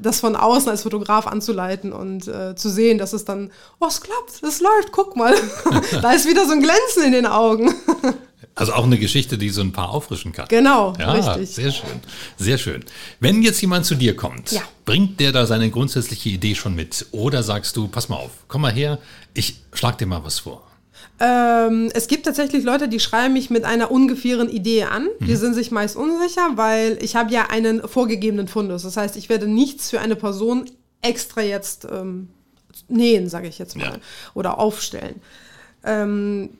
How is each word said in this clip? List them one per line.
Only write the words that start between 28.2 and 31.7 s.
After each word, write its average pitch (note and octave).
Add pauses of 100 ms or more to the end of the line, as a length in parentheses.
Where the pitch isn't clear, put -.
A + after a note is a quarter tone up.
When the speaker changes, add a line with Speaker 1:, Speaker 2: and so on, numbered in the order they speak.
Speaker 1:
Fundus. F#3
Das F#3
heißt, G#3
ich G#3
werde G#3
nichts A#3
für A#3
eine A3
Person A3 (340)
extra A#3
jetzt, G3+